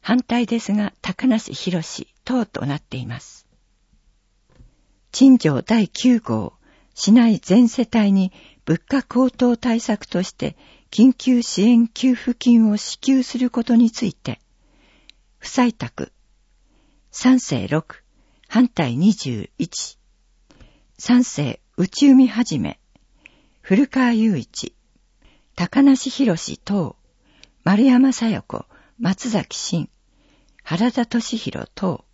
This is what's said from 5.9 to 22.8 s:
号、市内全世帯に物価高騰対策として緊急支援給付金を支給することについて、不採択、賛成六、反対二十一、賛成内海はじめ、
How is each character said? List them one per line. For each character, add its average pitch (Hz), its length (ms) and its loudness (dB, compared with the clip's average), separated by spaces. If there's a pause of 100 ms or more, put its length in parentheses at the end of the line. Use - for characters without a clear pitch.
号、 110 360 -6 (400)
市 - 180 0
内 233 260 4
全 233 300 4
世 233 260 -4
帯 208 160 2
に 190 220 0 (320)
物 160 200 -2
価 269 200 -2
高 254 260 0
騰 247 260 0
対 233 240 -2
策 - 260 -6
と 180 180 -4
し - 80 -14
て - 240 -10 (360)
緊 247 220 6
急 254 260 0
支 190 220 -4
援 233 260 4
給 254 260 0
付 240 200 -6
金 226 360 4
を 208 60 0
支 - 240 -10
給 269 220 2
す - 160 -8
る 247 100 0
こ 233 160 -4
と 233 120 2
に 233 140 4
つ - 140 -8
い 196 80 -4
て、 - 280 -12 (1000)
不 - 100 -18
採 247 260 0
択、 - 380 -12 (1000)
賛 254 300 2
成 104 260 -6
六、 - 380 -6 (420)
反 240 220 2
対 123 280 -4
二 190 180 2
十 117 420 -8
一、 - 420 -12 (1000)
賛 247 260 2
成 - 360 -6 (180)
内 269 320 2
海 262 180 8
は 214 160 -2
じ 160 140 -6
め、 80 200 -8 (840)